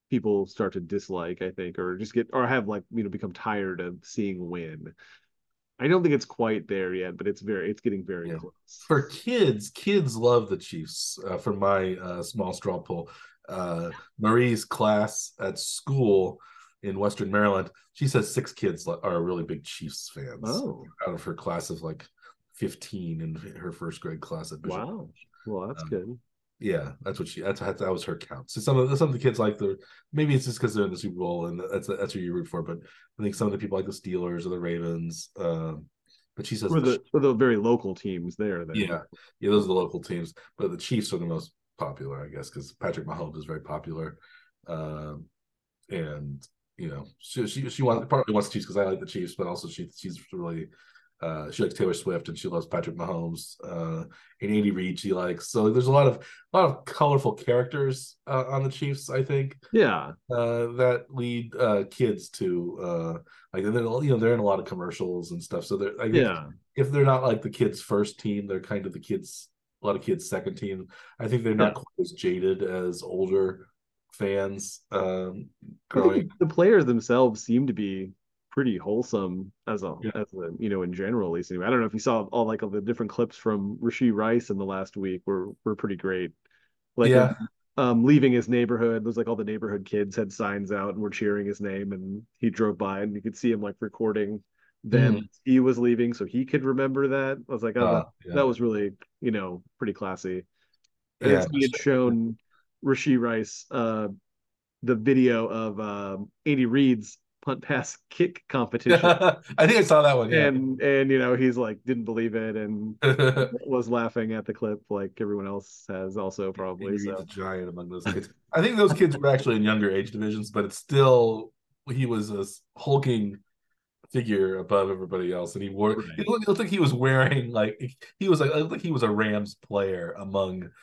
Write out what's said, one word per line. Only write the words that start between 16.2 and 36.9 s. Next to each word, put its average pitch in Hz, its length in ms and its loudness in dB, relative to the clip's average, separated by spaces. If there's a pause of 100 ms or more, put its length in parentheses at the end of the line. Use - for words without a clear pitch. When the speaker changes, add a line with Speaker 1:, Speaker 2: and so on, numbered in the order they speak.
Speaker 2:
in 95 140 -4
Western 101 320 -2
Maryland. 98 400 2 (240)
She 143 120 0
says 127 260 2
six - 200 -4
kids 87 340 -4
li-, 85 160 -4
are 87 200 0
really 87 220 -2
big 80 200 -8
Chiefs - 500 -12
fans 131 300 -12
Speaker 1:
Oh. 175 400 -6 (220)
Speaker 2:
out 90 80 -4
of 82 100 -12
her 85 100 -8
class 85 360 -6
of, 82 120 -10
like, 78 240 -10 (460)
fifteen 87 680 -8
in 80 140 -8 (220)
her 87 160 -12
first 82 280 -12
grade 80 200 -10
class 80 320 -10
at 78 100 -16
Bishop. 92 160 -6
Speaker 1:
Wow. 175 320 -10 (360)
Well, 98 220 -6
that's 151 140 -12
Speaker 2:
Um, 156 60 -12
Speaker 1:
good. 113 300 -6 (420)
Speaker 2:
yeah, 80 320 -4 (100)
that's 98 160 -8
what 85 100 -6
she, - 120 -14
that's, 98 200 -4
that's, - 200 -6
that 92 120 -2
was 87 120 -4
her 165 120 -6
count. - 340 -16
So - 100 -8
some 131 180 4
of 131 100 4
the, 139 80 2
some 156 120 4
of 135 60 0
the 120 40 -2
kids 113 220 2
like 104 180 2
the, 98 180 -2 (360)
maybe 147 220 2
it's 131 100 4
just 123 160 -6
'cause 110 140 0
they're 104 100 4
in 95 80 -2
the 87 40 -8
Super 90 220 -8
Bowl 87 280 -4
and 87 140 -8 (120)
that's, 98 160 -4
that's 98 240 -4
who 95 80 -6
you 87 120 -4
root 85 160 -4
for, 85 140 -6
but 85 160 -8 (400)
I 104 40 -8
think 101 120 -2
some 107 140 0
of 98 40 -2
the 98 60 -4
people 98 180 -4
like 95 100 -2
the 98 60 -10
Steelers 87 540 -6
or 87 40 -4
the 90 100 -4
Ravens, 85 760 -6
um, 80 500 -4 (500)
but - 100 -10
she 110 100 -4
says 104 160 -2
Speaker 1:
Or 160 80 4
Speaker 2:
the 127 120 4